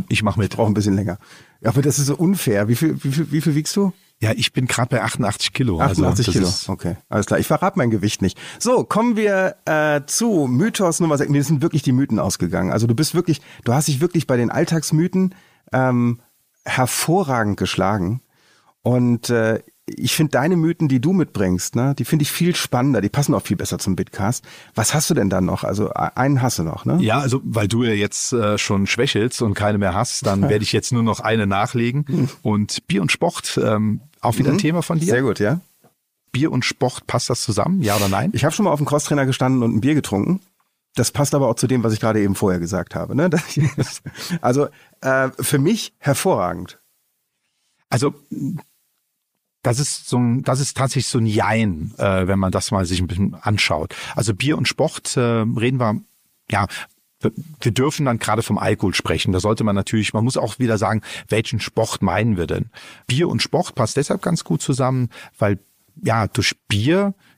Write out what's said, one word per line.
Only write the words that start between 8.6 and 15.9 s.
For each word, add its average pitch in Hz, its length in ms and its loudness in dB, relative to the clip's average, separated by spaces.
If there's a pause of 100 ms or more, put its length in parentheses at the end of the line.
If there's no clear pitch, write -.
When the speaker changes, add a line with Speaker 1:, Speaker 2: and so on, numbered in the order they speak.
Speaker 2:
So, 226 240 2
kommen 226 320 0
wir, 196 480 0
äh, 151 420 2
zu 202 420 0
Mythos 170 520 0
Nummer 156 180 2
sechs. 143 120 0
Mir 143 120 4
sind 143 180 0
wirklich 160 220 0
die - 100 0
Mythen 123 280 2
ausgegangen. 87 520 -2
Also 107 140 0
du 117 80 4
bist 147 220 -2
wirklich, 170 240 0 (240)
du 117 80 0
hast 147 160 0
dich 135 120 0
wirklich 170 280 0
bei 127 80 2
den 120 140 2
Alltagsmythen, 170 840 0 (380)
ähm, 123 480 2 (440)